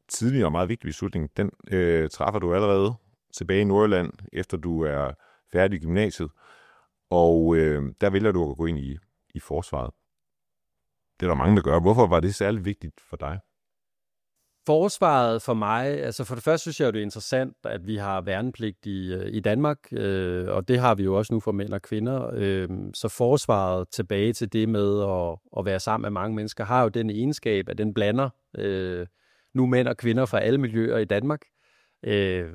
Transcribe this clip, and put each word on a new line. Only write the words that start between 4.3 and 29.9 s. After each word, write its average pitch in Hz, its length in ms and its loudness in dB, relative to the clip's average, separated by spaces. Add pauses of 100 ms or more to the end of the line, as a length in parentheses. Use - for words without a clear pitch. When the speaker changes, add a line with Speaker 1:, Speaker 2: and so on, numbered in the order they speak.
Speaker 1:
efter 92 240 -6
du 82 240 -2
er 71 300 -2 (400)
færdig 95 260 2
i - 20 -14
gymnasiet. 85 500 -2 (800)
Og, 85 460 6
øh, 76 280 2 (180)
der 101 80 2
vælger 101 220 2
du 85 200 0
at 67 60 -10
gå 82 80 -2
ind 80 140 -2
i, 67 180 -8 (380)
i - 40 -10
forsvaret. 69 520 -6 (1300)
Det 90 60 -4
er 90 40 0
der 82 60 2
mange, 78 200 4
der 98 60 4
gør. 80 180 2
Hvorfor 104 280 6
var 85 120 4
det 92 160 0
særlig 101 300 -2
vigtigt 95 440 -8
for - 80 -14
dig? 78 220 -8 (1300)
Speaker 2:
Forsvaret 151 760 4
for 127 120 -2
mig, 110 320 0
altså 139 380 -6
for 123 120 -8
det 120 80 -10
første 156 180 2
synes - 180 -8
jeg 151 60 2
jo, 120 60 4
det 107 80 -2
er 104 40 -2
interessant, 127 500 -4 (100)
at 104 240 -8
vi 107 80 -4
har 98 260 -4
værnepligt 104 640 -6
i, 95 280 -6
øh, 92 200 -6
i 110 60 -4
Danmark, 135 380 2 (140)
øh, 95 580 -2
og 95 180 -2
det 123 120 4
har 123 160 4
vi 98 80 0
jo 95 140 2
også 107 160 0
nu 113 60 2
for 110 120 -2
mænd 101 220 -4
og 101 80 -6
kvinder. 120 520 -4
Øh, 95 360 -2 (240)
så - 140 -4
forsvaret, 101 840 2
tilbage 104 440 0
til 113 200 -6
det 110 160 2
med 104 340 2
at, 90 340 -2 (200)
at 98 80 -2
være 95 140 0
sammen 110 220 -2
med 104 100 -6
mange 104 240 -4
mennesker, 107 280 -6
har 123 200 2
jo 113 60 4
den 113 200 -2
egenskab, 107 600 -2
at 90 80 -8
den 107 160 -2
blander, 113 360 0 (280)
øh, 92 500 -4 (460)
nu 131 120 2
mænd 123 220 2
og 120 100 -4